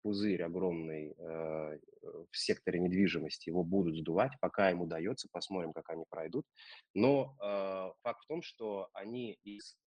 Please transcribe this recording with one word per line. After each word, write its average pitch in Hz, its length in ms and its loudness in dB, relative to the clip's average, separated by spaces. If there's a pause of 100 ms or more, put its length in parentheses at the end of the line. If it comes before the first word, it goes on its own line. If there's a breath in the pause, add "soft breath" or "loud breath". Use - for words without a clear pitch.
пузырь 101 420 2
огромный, 82 760 -2
э, 82 60 -16
э, 78 560 -4 (520)
в - 60 -8
секторе - 420 0
недвижимости, 87 680 2
его 87 140 2
будут 85 340 2
сдувать, 85 340 2 (100)
пока 95 300 4
им 87 100 0
удается, 85 500 -2
посмотрим, 87 420 -4
как 80 160 -10
они 82 200 -6
пройдут. 80 360 -4 (500 loud breath)
Но, 131 480 4
э, 98 480 -2 (120)
факт 117 200 -4
в - 40 -20
том, 165 140 -4
что 104 520 -6
они 110 400 -6 (100)
из, 104 440 -14